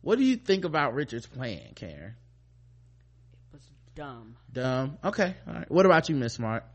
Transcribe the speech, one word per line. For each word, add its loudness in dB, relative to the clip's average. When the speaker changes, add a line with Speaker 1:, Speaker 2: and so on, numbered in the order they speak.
Speaker 1:
what 2
do 4
you 4
think 2
about 2
Richard's -4
plan, -8
Karen? -14
Speaker 2:
It -20
was -20
dumb. -14
Speaker 1:
Dumb? -2
Okay, 0
all -8
right. -8
What 4
about 6
you, 0
Miss -2
Smart? -4